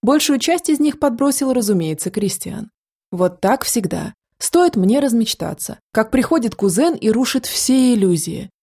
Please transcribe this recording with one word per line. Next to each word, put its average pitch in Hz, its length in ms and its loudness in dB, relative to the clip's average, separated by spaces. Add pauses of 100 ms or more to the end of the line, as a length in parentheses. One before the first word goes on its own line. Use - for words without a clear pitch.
Большую 277 360 2
часть 339 300 0
из 302 100 2
них 294 200 0
подбросил, 277 520 0
разумеется, 185 600 -2
Кристиан. - 580 -6 (420)
Вот 180 300 -2
так 226 240 0
всегда. - 480 -4 (280)
Стоит 349 360 2
мне 208 240 4
размечтаться, 226 760 -2 (120)
как 220 200 -2
приходит 262 440 0
кузен 226 400 2
и - 140 -2
рушит 247 360 0
все 254 480 2
иллюзии. 175 560 0 (140)